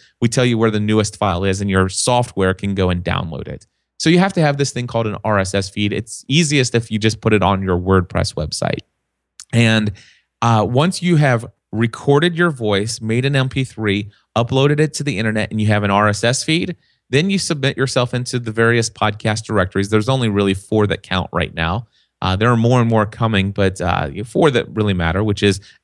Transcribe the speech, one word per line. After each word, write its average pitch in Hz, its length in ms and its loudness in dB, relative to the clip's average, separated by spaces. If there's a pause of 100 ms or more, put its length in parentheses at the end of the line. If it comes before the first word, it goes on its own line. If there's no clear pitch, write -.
(220)
we 120 80 0
tell 127 160 0
you 117 120 0
where 110 140 2
the 107 80 -2
newest 107 380 0
file 95 260 -2
is 98 160 -2
and 101 100 -2
your 95 200 2
software 98 640 0
can 101 220 -4
go 92 140 0
and 87 140 -2
download 85 460 -6
it. - 180 -14 (320)
So 165 100 0
you 175 100 4
have 196 120 2
to 175 100 -2
have 147 140 2
this 139 160 -2
thing 120 160 -6
called 117 180 -2
an 107 200 -4
R 107 120 2
S 95 160 -2
S 98 160 -2
feed. 104 220 -2
It's - 380 -8
easiest 143 460 2
if 117 140 0
you 110 80 -2
just 110 220 0
put 107 140 2
it 95 100 4
on 98 180 2
your 92 160 0
WordPress 92 580 2
website. - 440 -4 (720)
And, 110 400 2 (500)
uh, 113 240 4
once 147 360 0
you 175 160 2
have 127 280 2 (280)
recorded 143 640 2
your 175 140 2
voice, 107 500 -2
made 113 240 -2
an 139 100 0
M 131 140 0
P 131 160 -2
three, 104 460 -2 (260)
uploaded 135 420 2
it 151 140 0
to 151 100 -8
the 117 160 -4
internet, 110 320 -2
and 107 80 -4
you 104 80 2
have 104 160 2
an 101 80 0
R 104 160 2
S 104 160 -2
S 127 180 0
feed, 175 360 -2 (320)
then 156 200 0
you 196 80 0
submit 135 380 -2
yourself 127 380 -2
into 123 260 -4
the 117 140 -8
various 113 360 2
podcast 107 540 -2
directories. 98 460 -2
There's 107 180 0
only 131 220 0
really 101 240 2
four 104 340 0
that - 160 -4
count 92 300 -4
right - 200 -4
now. 85 340 -2 (340)
Uh, 92 160 0
there 117 120 2
are 120 60 4
more 117 240 4
and 113 100 2
more 107 160 2
coming, 107 460 -2
but, 95 300 -2
uh, 87 280 -2 (140)
four 147 260 2
that 117 240 0
really 107 200 0
matter, 87 280 0
which 104 220 -2
is 98 160 2 (240)